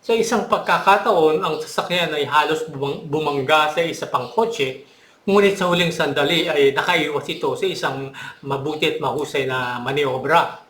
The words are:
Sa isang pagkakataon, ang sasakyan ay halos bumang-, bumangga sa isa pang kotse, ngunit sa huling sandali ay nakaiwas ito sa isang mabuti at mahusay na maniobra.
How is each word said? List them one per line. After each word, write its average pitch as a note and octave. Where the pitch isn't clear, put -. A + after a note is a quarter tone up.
Sa A#3
isang A3
pagkakataon, F#3
ang D#3
sasakyan E3+
ay D3
halos D3+
bumang-, C#3+
bumangga D3+
sa F3
isa D#3+
pang B2+
kotse, C#3
ngunit G3
sa F#3
huling E3+
sandali D3+
ay C#3+
nakaiwas D3+
ito D3+
sa F#3+
isang C3+
mabuti C#3
at -
mahusay C#3
na B2
maniobra. C3+